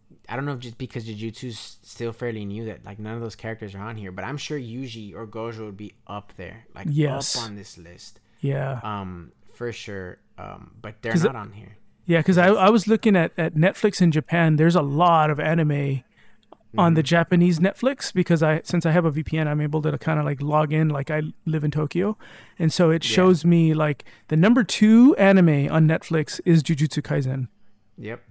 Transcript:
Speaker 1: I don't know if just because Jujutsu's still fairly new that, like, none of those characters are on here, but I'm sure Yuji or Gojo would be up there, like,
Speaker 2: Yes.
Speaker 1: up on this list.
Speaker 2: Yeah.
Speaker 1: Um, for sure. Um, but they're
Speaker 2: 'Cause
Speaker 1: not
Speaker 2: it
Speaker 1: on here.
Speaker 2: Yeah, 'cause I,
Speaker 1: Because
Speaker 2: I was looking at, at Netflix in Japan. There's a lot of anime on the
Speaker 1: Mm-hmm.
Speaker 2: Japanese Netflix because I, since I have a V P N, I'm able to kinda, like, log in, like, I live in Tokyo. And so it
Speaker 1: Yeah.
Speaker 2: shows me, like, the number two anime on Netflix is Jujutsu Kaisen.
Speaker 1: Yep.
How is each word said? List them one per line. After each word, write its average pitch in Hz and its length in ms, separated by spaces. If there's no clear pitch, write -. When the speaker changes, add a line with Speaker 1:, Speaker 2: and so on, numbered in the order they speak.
Speaker 1:
I 120 80
don't 135 80
know 143 80
if 131 80
just 120 160
because 120 320
Jujutsu's 110 720
still 117 300
fairly 110 320
new 104 220
that, 104 180
like, 104 140
none 107 160
of 120 80
those 110 140
characters 110 380
are 98 60
on 110 160
here, 98 160
but 92 120
I'm 131 120
sure 147 220
Yuji 117 560
or 110 120
Gojo 113 400
would 101 120
be 104 160
up 101 300
there, 90 380
like, - 160
Speaker 2:
Yes. 143 460
Speaker 1:
up 120 80
on 104 120
this 98 220
list. 85 420
Speaker 2:
Yeah. 139 420
Speaker 1:
Um, 95 500
for 120 180
sure. 95 460
Um, - 360
but 107 180
they're - 120
Speaker 2:
'Cause 170 120
Speaker 1:
not 180 100
Speaker 2:
it - 40
Speaker 1:
on 104 140
here. 104 260
Speaker 2:
Yeah, 165 180
'cause 185 140
I, 180 120
Speaker 1:
Because 214 100
Speaker 2:
I 190 120
was 226 160
looking 214 300
at, 165 220
at 165 160
Netflix 185 480
in 170 100
Japan. 156 440
There's 165 200
a 165 60
lot 156 480
of 147 100
anime 151 640
on 170 180
the 156 60
Speaker 1:
Mm-hmm. 147 60
Speaker 2:
Japanese 170 520
Netflix 233 540
because 170 300
I, 156 200
since - 220
I 170 60
have 165 160
a 160 40
V 147 120
P 156 160
N, 156 100
I'm 151 140
able 151 200
to 147 160
kinda, 156 240
like, 143 200
log 151 320
in, 156 160
like, 143 200
I 156 120
live 156 180
in 151 60
Tokyo. 175 480
And 160 120
so 170 200
it 165 140
Speaker 1:
Yeah. - 120
Speaker 2:
shows 185 300
me, 170 260
like, 151 320
the 156 80
number 226 260
two 226 540
anime 170 540
on 156 180
Netflix 160 560
is 165 180
Jujutsu 151 400
Kaisen. 135 460
Speaker 1:
Yep. 113 340